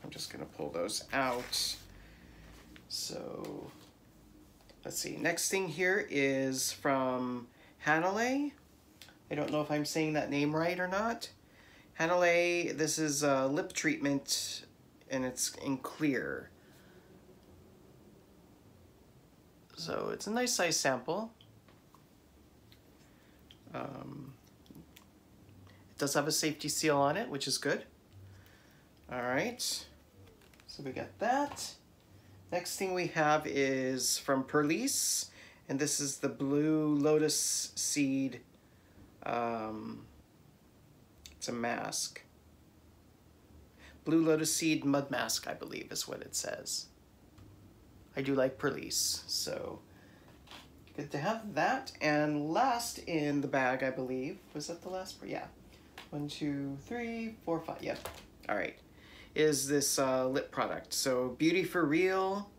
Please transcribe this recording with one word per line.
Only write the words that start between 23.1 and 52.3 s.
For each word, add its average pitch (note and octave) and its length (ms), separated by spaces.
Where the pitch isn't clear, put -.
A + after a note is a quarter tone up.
Um, - 600
it - 300
does C#3 160
have D3 140
a D#3 40
safety D3+ 380
seal D3 280
on C#3+ 200
it, A#3+ 120
which C#3+ 180
is C3 100
good. C#3 260
All B2 100
right, D3+ 400
so - 160
we C3+ 80
got - 280
that. C4+ 540
Next E3+ 260
thing F#3+ 160
we F3+ 140
have D3+ 380
is C3 760
from C3+ 240
Perlise, D3+ 880
and C#3 120
this D3 200
is C#3 180
the C3+ 120
Blue D3+ 640
Lotus D3+ 800
Seed, C3+ 640
um, A2+ 800
it's - 140
a - 20
mask. A#2 720
Blue E3 180
Lotus D#3 300
Seed D3+ 320
Mud C#3 240
Mask, A#2+ 380
I - 80
believe - 360
is - 160
what - 140
it - 140
says. - 500
I C#3 60
do C3+ 140
like C3 240
Perlise, - 680
so - 540
good C#3+ 160
to - 60
have G#3 380
that. F#3+ 360
And D3+ 500